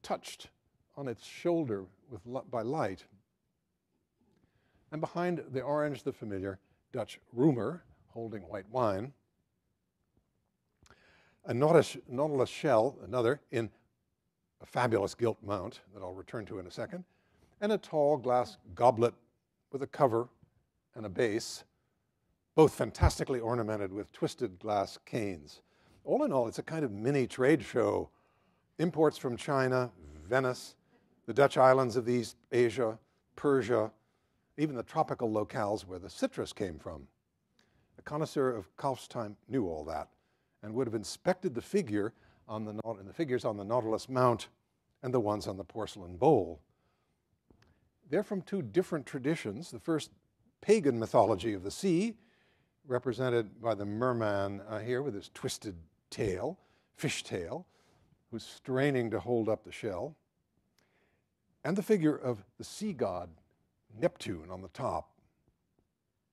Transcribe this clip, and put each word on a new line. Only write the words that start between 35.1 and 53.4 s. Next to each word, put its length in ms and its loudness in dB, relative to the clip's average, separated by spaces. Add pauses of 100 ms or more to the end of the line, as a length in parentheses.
locales 560 -2
where 140 -12
the 100 -14
citrus 420 -4
came 240 -6
from. 300 -14 (920)
A 40 -20
connoisseur 480 0
of 260 -8
Kauf's 300 -4
time 300 -8 (120)
knew 200 0
all 160 -6
that 240 -6 (540)
and 120 -12
would 140 -2
have 60 -6
inspected 600 -4
the 80 -6
figure 500 -2 (360)
on 160 -6
the 80 -8
Nau-, 260 -8
and 100 -16
the 60 -18
figures 300 -2
on 120 -2
the 80 -8
Nautilus 440 0
mount 400 4 (560)
and 100 -4
the 60 4
ones 260 0
on 100 -6
the 80 -12
porcelain 520 -10
bowl. 440 4 (1500)
They're 140 0
from 180 -6
two 180 -4
different 460 0
traditions. 640 -4
The 80 -14
first, 320 -2 (500)
pagan 380 6
mythology 560 4
of 80 -6
the 80 -4
sea, 460 0 (720)
represented 760 0